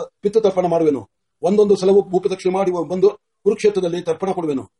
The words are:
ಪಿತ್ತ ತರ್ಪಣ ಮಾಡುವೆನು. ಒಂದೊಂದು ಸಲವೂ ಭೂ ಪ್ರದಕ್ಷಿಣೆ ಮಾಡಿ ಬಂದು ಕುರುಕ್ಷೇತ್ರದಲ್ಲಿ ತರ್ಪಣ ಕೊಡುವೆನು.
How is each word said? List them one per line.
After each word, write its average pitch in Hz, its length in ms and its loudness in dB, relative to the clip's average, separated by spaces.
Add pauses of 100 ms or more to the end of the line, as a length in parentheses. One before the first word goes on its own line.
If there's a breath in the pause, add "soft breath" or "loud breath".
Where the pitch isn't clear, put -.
(200)
ಪಿತ್ತ 202 180 -2
ತರ್ಪಣ 185 280 2
ಮಾಡುವೆನು. 160 420 0 (340)
ಒಂದೊಂದು 202 340 4
ಸಲವೂ 196 260 4
ಭೂ 180 180 -2
ಪ್ರದಕ್ಷಿಣೆ 185 340 -2
ಮಾಡಿ 180 340 -2
ಬಂದು 185 200 2 (360)
ಕುರುಕ್ಷೇತ್ರದಲ್ಲಿ 190 580 0
ತರ್ಪಣ 165 280 -4
ಕೊಡುವೆನು. 151 320 -4 (180)